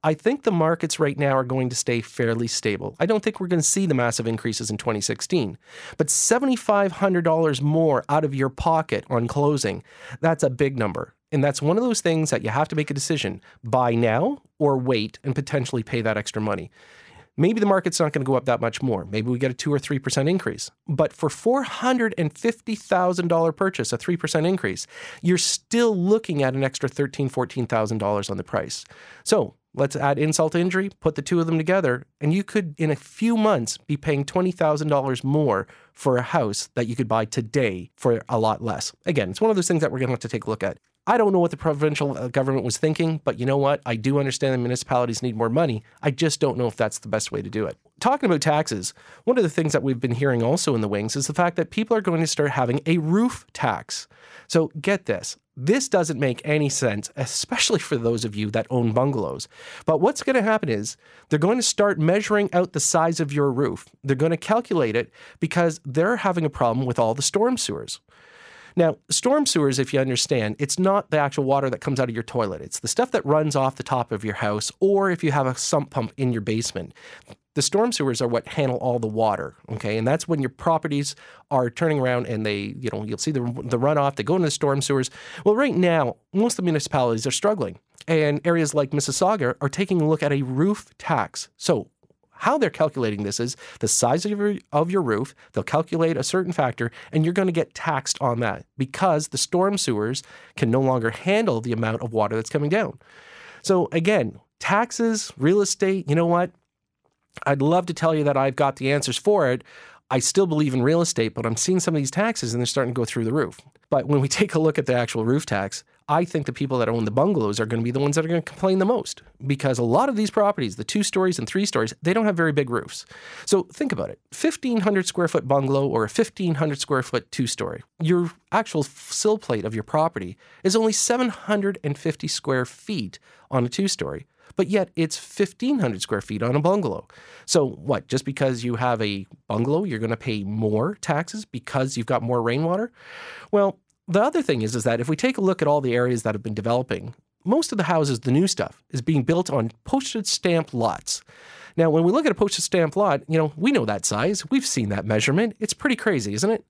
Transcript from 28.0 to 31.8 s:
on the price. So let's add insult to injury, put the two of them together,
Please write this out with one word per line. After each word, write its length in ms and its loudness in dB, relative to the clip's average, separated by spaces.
on 60 -6
the 60 -8
price. 420 -6
So 300 0
let's 200 0
add 220 0
insult 360 2
to 60 2
injury, 300 0
put 140 0
the 80 -6
two 180 0
of 60 2
them 140 0
together, 480 0